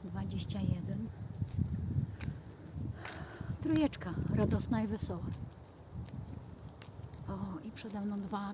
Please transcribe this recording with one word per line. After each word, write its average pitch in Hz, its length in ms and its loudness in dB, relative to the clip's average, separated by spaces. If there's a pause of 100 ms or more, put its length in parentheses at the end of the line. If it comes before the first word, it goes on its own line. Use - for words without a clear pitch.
Dwadzieścia 196 560 0
jeden. 196 480 4 (2500)
Trójeczka, 302 520 4 (220)
radosna 220 460 6
i 220 60 4
wesoła. 202 380 0 (2000)
O, 190 300 -4
i 220 120 -6
przede 208 300 -6
mną 202 200 0
dwa 202 320 -2